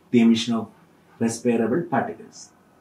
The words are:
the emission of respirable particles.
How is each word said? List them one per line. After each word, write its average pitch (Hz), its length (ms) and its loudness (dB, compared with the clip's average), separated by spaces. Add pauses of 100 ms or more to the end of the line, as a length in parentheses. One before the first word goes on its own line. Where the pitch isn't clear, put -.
(100)
the 120 100 4
emission 117 340 2
of 110 140 -6 (500)
respirable 113 640 -2
particles. - 680 -8 (300)